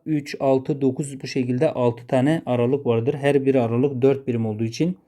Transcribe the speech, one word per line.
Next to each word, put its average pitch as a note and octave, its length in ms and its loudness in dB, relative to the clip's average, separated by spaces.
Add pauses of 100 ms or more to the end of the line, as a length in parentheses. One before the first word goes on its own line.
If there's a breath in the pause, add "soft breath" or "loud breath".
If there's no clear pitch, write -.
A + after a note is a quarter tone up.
üç, D3 340 -4
altı, C3+ 400 0
dokuz C3+ 420 -2
bu - 40 -10
şekilde B2+ 440 0
altı B2 360 -2
tane C#3+ 400 2
aralık B2 400 0
vardır. A#2 280 0
Her C#3 320 2
bir C3+ 80 4
aralık B2 480 0
dört C3+ 240 2
birim A#2 200 -2
olduğu A2 180 -4
için D#3 440 -2